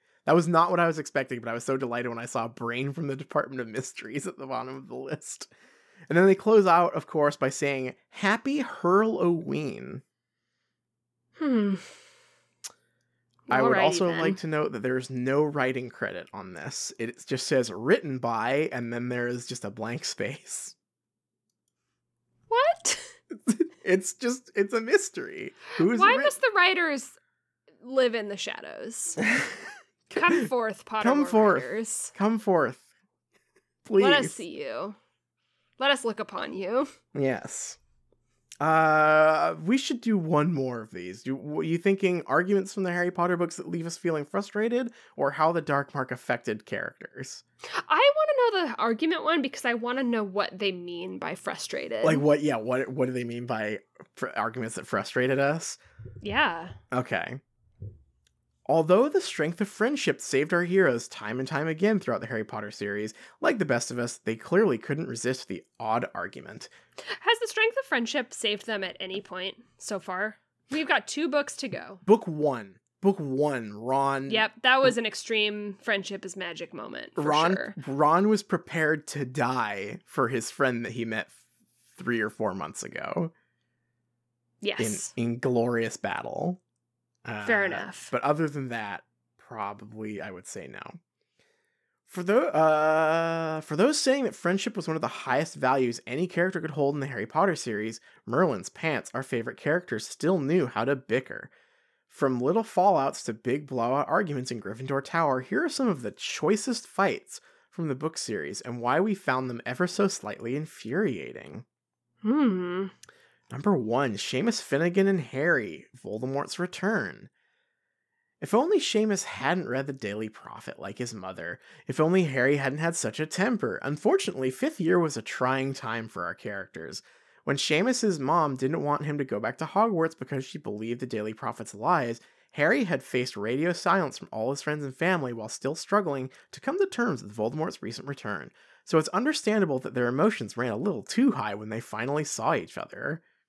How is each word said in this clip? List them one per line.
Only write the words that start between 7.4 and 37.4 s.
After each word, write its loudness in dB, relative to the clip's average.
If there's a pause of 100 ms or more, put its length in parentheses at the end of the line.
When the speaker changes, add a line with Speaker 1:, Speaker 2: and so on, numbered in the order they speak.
Speaker 1:
saying, -2 (160)
"Happy 0
Hurloween." 0 (1400)
Speaker 2:
Hmm. 2 (1800)
Speaker 1:
I 6
would 6
Speaker 2:
Alrighty 4
Speaker 1:
also 4
Speaker 2:
then. 0
Speaker 1:
like 2
to -6
note 0
that -6
there 0
is -4
no 2
writing 0
credit -8
on -12
this. -8
It -8
just -4
says, 2
"Written 0
by," 0
and -6
then -4
there -2
is -6
just -10
a -6
blank -8
space. -8 (1700)
Speaker 2:
What? 2 (320)
<laughs> -2 (260)
Speaker 1:
It's 2
just, -6
it's 0
a 0
mystery. -2 (240)
Who 6
is 2
Speaker 2:
Why 8
Speaker 1:
it 6
writ- 0
Speaker 2:
must 0
the 2
writers 2 (720)
live 2
in -4
the -6
shadows? -8 (480)
Speaker 1:
<laughs> -20
Speaker 2:
Come 2
forth, -2
Pottermore -4
Speaker 1:
Come 4
forth. 4
Speaker 2:
writers. -6
Speaker 1:
Come 2
forth. 2 (1120)
Speaker 2:
Let 8
us 8
Speaker 1:
Please. -6
Speaker 2:
see -10
you. -8 (840)
Let 4
us 0
look -2
upon -8
you. -2 (320)
Speaker 1:
Yes. -4 (840)